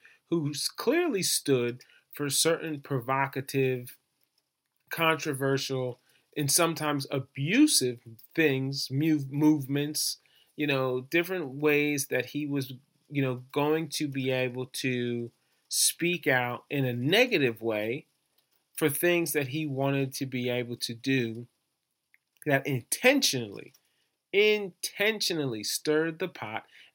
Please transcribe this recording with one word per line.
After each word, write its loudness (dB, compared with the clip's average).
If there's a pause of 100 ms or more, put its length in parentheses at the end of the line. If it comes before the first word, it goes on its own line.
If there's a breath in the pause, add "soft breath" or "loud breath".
(320 soft breath)
who's -2
clearly 0
stood 0 (280 soft breath)
for -6
certain 0
provocative, -2 (960)
controversial, 0 (360 soft breath)
and 0
sometimes 2
abusive 2 (340)
things, 0
move-, 2
movements, 2 (380 soft breath)
you -2
know, 0
different -2
ways 2
that -2
he -6
was, -4 (360)
you -2
know, -2
going 0
to -4
be -2
able -2
to -2 (360)
speak 0
out 2
in 0
a 0
negative 2
way -2 (680)
for 2
things 2
that 0
he -4
wanted 0
to -4
be -4
able -4
to -8
do -2 (1000)
that 2
intentionally, 0 (580)
intentionally 0
stirred -2
the -4
pot -8 (300 loud breath)